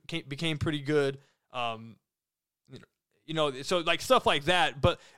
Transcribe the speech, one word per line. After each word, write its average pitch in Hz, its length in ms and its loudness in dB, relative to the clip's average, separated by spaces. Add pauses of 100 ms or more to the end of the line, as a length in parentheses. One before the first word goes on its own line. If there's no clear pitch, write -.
ca-, 165 200 -8
became 151 300 -4
pretty 151 240 -4
good. 139 360 0 (360)
Um, 113 420 -8 (720)
you 131 100 -20
know, - 60 -20 (400)
you 160 80 -12
know, 143 280 0
so, 180 180 -2
like, 165 220 0
stuff - 240 4
like 160 200 2
that. 151 360 2
But 170 180 2 (180)